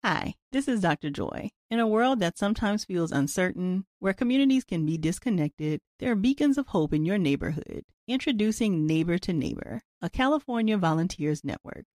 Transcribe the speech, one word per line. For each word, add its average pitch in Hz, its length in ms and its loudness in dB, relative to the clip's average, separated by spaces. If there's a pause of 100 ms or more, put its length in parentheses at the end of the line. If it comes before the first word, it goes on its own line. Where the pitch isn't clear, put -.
Hi, 190 300 -2 (160)
this 269 180 -2
is 233 140 2
Doctor 156 260 0
Joy. - 400 -6 (220)
In 226 80 0
a 233 80 4
world 226 340 2
that 170 160 0
sometimes 208 480 0
feels 170 280 -2
uncertain, 180 760 -2 (140)
where 190 120 0
communities 262 520 2
can 165 200 -2
be 160 140 0
disconnected, 156 800 -2 (180)
there 247 120 -2
are 226 60 2
beacons 269 420 2
of 269 80 -4
hope 156 260 0
in 156 140 2
your 196 100 0
neighborhood. 147 680 -2 (240)
Introducing 214 760 0
Neighbor 165 340 2
to - 140 -4
Neighbor, - 480 -4 (220)
a 170 80 -6
California 247 680 0
volunteers 160 680 0
network. - 400 -8 (100)